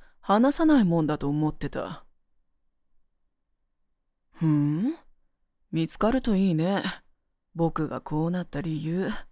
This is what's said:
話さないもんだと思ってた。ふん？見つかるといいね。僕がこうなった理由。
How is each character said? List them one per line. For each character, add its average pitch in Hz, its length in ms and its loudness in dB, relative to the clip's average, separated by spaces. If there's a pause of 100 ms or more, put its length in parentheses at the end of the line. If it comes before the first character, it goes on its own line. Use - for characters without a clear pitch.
(200)
話 240 360 4
さ 330 100 2
な 302 140 6
い 220 40 6
も 170 180 2
ん 151 60 0
だ 151 100 -2
と 143 120 -4
思 151 200 0
っ 151 60 -8
て 147 140 -8
た。 - 360 -10 (2250)
ふ 170 120 -4
ん？ 151 500 0 (760)
見 160 160 -2
つ - 100 0
か 214 140 2
る 262 100 0
と 214 140 0
い 190 160 2
い 160 40 2
ね。 180 280 0 (720)
僕 160 320 -2
が 127 140 -8
こ 156 260 -2
う 170 40 -2
な 180 100 -4
っ 175 40 -6
た - 160 -8
理 156 220 -6
由。 170 260 -2 (220)